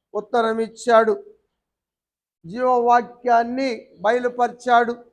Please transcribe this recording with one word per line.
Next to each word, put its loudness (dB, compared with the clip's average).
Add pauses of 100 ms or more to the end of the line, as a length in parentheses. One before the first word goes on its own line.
(140)
ఉత్తరం -4
ఇచ్చాడు, 0 (1200)
జీవవాక్యాన్ని 0
బయలుపరిచాడు -2